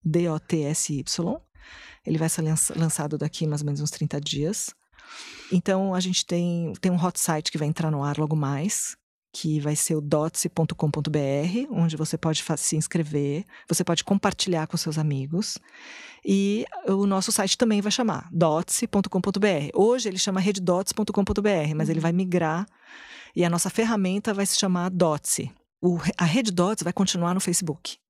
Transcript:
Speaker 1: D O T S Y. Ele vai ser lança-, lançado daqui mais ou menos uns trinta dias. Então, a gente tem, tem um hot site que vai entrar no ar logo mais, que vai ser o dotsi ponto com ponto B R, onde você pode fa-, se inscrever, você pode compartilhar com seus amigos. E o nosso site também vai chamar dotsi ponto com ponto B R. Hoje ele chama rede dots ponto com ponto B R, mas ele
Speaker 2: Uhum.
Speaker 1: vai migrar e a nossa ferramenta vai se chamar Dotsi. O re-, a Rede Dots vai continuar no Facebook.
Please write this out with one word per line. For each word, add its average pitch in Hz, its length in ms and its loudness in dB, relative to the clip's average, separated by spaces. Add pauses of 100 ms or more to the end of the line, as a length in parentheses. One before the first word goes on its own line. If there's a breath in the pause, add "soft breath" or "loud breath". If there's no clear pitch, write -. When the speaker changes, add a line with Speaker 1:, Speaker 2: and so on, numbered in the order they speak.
Speaker 1:
D 170 240 2
O 156 100 -2
T 156 240 -2
S 151 300 -2
Y. 165 440 -4 (680 loud breath)
Ele 156 140 0
vai 160 100 2
ser 160 140 -2
lança-, 156 340 0
lançado 156 420 0
daqui 156 280 -4
mais 147 160 -2
ou 147 40 -4
menos 143 140 -4
uns 147 100 -2
trinta 151 300 -4
dias. 151 540 -4 (800 loud breath)
Então, 190 420 2
a 180 60 0
gente 185 260 0
tem, 175 540 0
tem 190 100 2
um 175 120 2
hot 180 160 0
site 156 340 0
que 160 60 -4
vai 151 100 0
entrar 160 220 0
no 143 120 0
ar 143 160 -2
logo 151 160 0
mais, 147 640 -2 (360)
que 151 280 0
vai 147 160 0
ser - 180 0
o 151 60 2
dotsi 151 480 0
ponto 165 260 0
com 151 160 2
ponto 151 200 -2
B 151 80 2
R, 156 520 0
onde 170 260 2
você 156 200 -2
pode 160 260 0
fa-, 160 140 -2
se - 200 -2
inscrever, 151 680 -2 (240 loud breath)
você 175 160 0
pode 170 180 0
compartilhar 185 640 0
com - 100 -6
seus 156 220 -2
amigos. 151 600 -2 (680 loud breath)
E 196 400 2 (240)
o 196 180 2
nosso 196 240 2
site 196 280 0
também 214 220 4
vai 202 120 0
chamar 208 400 -2
dotsi 170 540 2
ponto 196 240 0
com 185 100 0
ponto 196 180 -2
B 208 100 4
R. 147 260 0
Hoje 226 340 4
ele 190 100 -4
chama 190 220 0
rede 196 200 0
dots 180 320 0
ponto 214 200 -2
com 202 120 4
ponto 202 180 0
B 208 80 4
R, 156 240 2
mas 156 140 0
ele 160 100 2
Speaker 2:
Uhum. 156 40 0
Speaker 1:
vai 165 100 2
migrar 175 540 0 (680 loud breath)
e 175 100 2
a 170 60 4
nossa 175 200 0
ferramenta 208 640 0
vai 196 140 0
se - 120 0
chamar 180 320 2
Dotsi. 165 640 0 (300)
O 175 140 4
re-, 151 200 -2
a 180 80 2
Rede 214 260 2
Dots 180 320 0
vai 170 100 -2
continuar 175 420 0
no 190 60 0
Facebook. - 580 -4 (120)